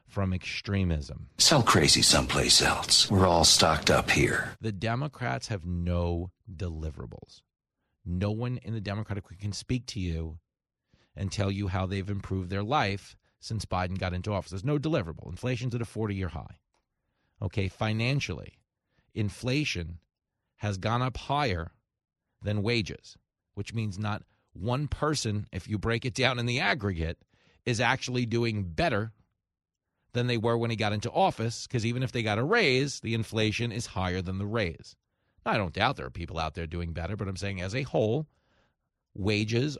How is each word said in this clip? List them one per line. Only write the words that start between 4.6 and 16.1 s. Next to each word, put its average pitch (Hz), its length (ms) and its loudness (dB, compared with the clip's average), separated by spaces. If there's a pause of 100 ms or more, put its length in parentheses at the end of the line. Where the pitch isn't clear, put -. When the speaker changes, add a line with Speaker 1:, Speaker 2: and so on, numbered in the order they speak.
Speaker 1:
The 110 120 -4
Democrats 123 760 -4
have 92 160 -4
no 87 680 0 (200)
deliverables. 80 880 -8 (640)
No 90 260 0
one 123 280 -4
in 110 160 -8
the 113 60 -4
Democratic 98 440 -6
Party 87 120 -18
can 101 160 -6
speak 123 340 -4
to - 140 -6
you 82 380 -4 (760)
and 95 160 -4
tell 98 180 0
you 98 180 -2
how 92 180 0
they've 98 240 -4
improved 95 400 -4
their 98 140 -2
life 107 520 -2 (220)
since 110 260 -6
Biden 92 340 -2
got 90 140 -2
into 90 200 -4
office. 95 180 -4
There's 95 140 -8
no 147 140 2
deliverable. 131 520 -2
Inflation's 120 440 -4
at 120 60 -2
a 117 60 -2
forty-year 98 420 -2